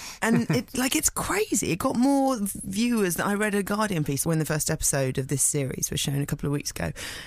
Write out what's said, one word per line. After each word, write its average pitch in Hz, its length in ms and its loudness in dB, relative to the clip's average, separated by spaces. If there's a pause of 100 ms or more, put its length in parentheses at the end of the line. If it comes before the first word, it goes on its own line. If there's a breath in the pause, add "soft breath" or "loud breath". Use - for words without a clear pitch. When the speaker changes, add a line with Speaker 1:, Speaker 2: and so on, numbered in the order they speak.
(220 loud breath)
Speaker 1:
And 233 280 2
Speaker 2:
<laughs> - 0 -
Speaker 1:
it, - 260 0
like, 254 200 0
it's - 140 2
crazy. 339 640 0
It 170 60 0
got 269 180 0
more 269 440 4
viewers 202 760 0
than, - 100 0
I 202 80 2
read 202 200 0
a 202 80 2
Guardian 202 420 0
piece 139 220 -2
when 160 120 2
the 156 80 2
first 156 240 0
episode 135 480 0
of 135 100 -2
this 139 140 0
series - 480 0
was 147 100 -2
shown 143 200 0
a 139 60 -2
couple - 200 -4
of 143 60 0
weeks - 180 -4
ago. 85 220 -4 (340 loud breath)